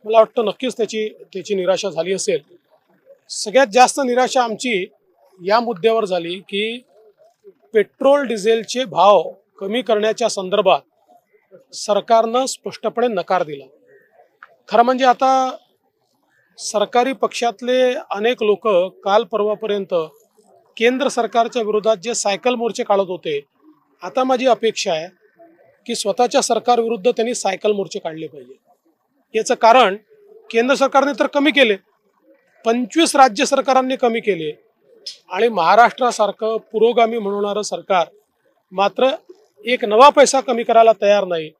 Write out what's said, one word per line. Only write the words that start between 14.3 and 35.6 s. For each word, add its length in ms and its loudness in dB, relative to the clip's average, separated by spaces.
खरं 160 4
म्हणजे 220 2
आता 500 2
सरकारी 560 -2
पक्षातले 800 -2
अनेक 320 -2
लोक 240 -2
काल 200 2
परवापर्यंत 680 -4
केंद्र 300 0
सरकारच्या 540 -2
विरोधात 360 -2
जे 160 -10
सायकल 420 -2
मोर्चे 280 -6
काढत 160 0
होते, 420 -6
आता 200 -4
माझी 240 0
अपेक्षा 460 0
आहे 140 -6
की 100 -6
स्वतःच्या 460 0
सरकारविरुद्ध 680 0
त्यांनी 220 -2
सायकल 380 -4
मोर्चे 280 -6
काढले 280 -12
पाहिजे. 260 -20
याचं 200 -2
कारण 400 6
केंद्र 240 0
सरकारने 440 0
तर 80 0
कमी 240 0
केले, 240 2
पंचवीस 500 0
राज्य 300 4
सरकारांनी 500 0
कमी 240 0
केले 440 -6
आणि 180 -2
महाराष्ट्रासारखं 1120 0